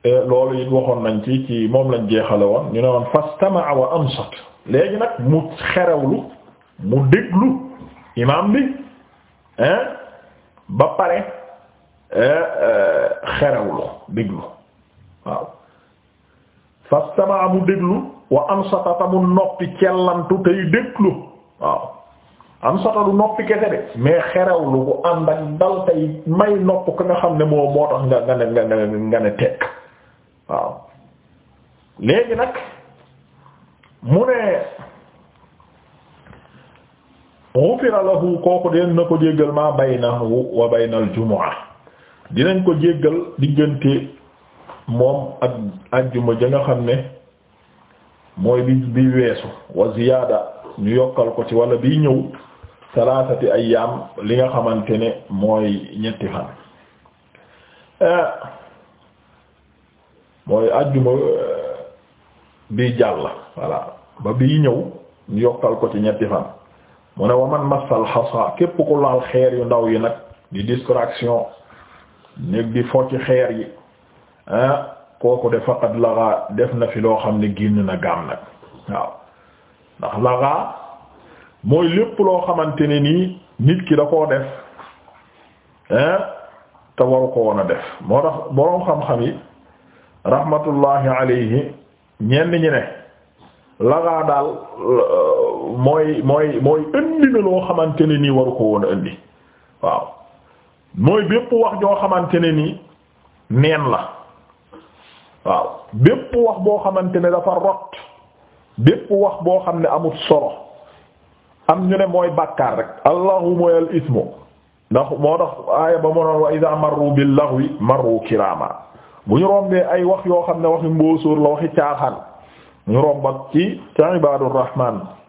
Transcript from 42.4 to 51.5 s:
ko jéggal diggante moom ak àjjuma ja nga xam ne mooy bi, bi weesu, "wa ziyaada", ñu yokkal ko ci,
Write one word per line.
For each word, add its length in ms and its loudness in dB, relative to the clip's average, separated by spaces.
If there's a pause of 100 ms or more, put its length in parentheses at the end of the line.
ko 100 4
jéggal 420 2 (220)
diggante 720 0 (800)
moom 520 0
ak 120 -2 (400)
àjjuma 480 0
ja 80 2
nga 160 0
xam 200 0
ne 120 0 (1400)
mooy 260 2
bi, 120 2
bi 340 2
weesu, 400 0 (260)
"wa 200 2
ziyaada", 440 2 (400)
ñu 160 -2
yokkal 400 2
ko 100 -4
ci, 100 -6